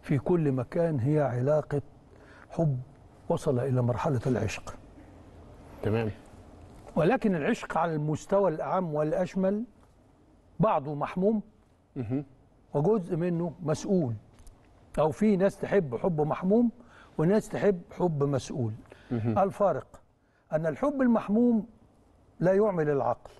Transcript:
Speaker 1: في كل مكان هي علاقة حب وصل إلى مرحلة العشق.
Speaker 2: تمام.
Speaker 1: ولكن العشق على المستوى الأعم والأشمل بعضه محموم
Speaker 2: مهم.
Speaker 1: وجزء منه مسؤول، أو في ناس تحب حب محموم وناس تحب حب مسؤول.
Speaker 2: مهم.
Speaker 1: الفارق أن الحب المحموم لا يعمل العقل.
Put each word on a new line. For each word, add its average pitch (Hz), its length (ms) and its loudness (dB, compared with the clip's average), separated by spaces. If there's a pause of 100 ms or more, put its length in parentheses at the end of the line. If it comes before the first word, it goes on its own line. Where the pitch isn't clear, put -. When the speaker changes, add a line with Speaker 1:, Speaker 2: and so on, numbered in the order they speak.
Speaker 1:
في 147 160 0
كل 160 340 0
مكان 151 480 -2
هي 147 200 2
علاقة 139 600 0 (680)
حب 147 300 0 (500)
وصل 151 300 0
إلى 127 220 0
مرحلة 120 460 0
العشق. 104 480 -4 (1080)
Speaker 2:
تمام. 110 280 0 (840)
Speaker 1:
ولكن 196 400 2
العشق 165 420 -2
على 165 180 0
المستوى 156 560 0
الأعم 156 420 -2
والأشمل 185 720 -2 (960)
بعضه 156 360 2
محموم 190 460 0 (540)
Speaker 2:
مهم. 131 300 -4 (480)
Speaker 1:
وجزء 180 420 0
منه 170 380 -2 (100)
مسؤول، 156 500 0 (840)
أو 151 120 2
في 208 260 2
ناس 185 200 2
تحب 151 380 0
حب 156 260 0
محموم 202 500 2 (460)
وناس 196 320 2
تحب 175 320 0 (100)
حب 160 320 0
مسؤول. 131 500 -2 (380)
Speaker 2:
مهم. 113 280 0
Speaker 1:
الفارق 127 640 0 (520)
أن 160 120 0
الحب 269 360 -2
المحموم 226 680 2 (720)
لا 175 140 2
يعمل 190 360 2
العقل. 123 500 -2